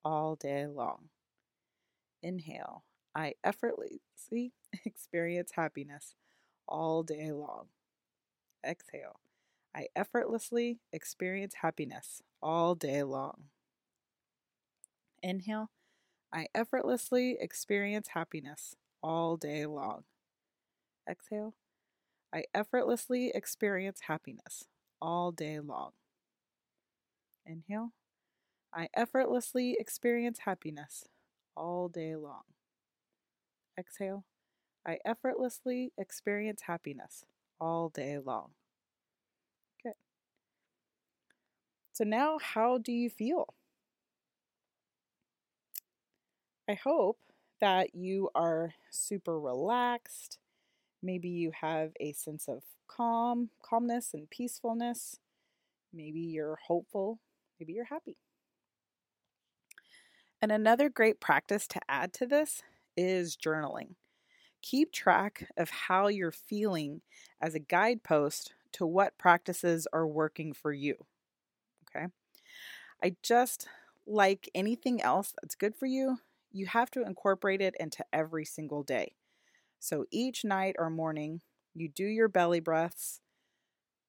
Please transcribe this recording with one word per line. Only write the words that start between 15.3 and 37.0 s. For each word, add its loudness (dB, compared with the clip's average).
I -6
effortlessly 2
experience -2
happiness -6
all 0
day -4
long. -8
Exhale. -8
I -6
effortlessly 0
experience -2
happiness -8
all 0
day -6
long. -10
Inhale. -6
I -6
effortlessly 2
experience 0
happiness -8
all -4
day -6
long. -12
Exhale. -8
I -4
effortlessly -4
experience -6
happiness -8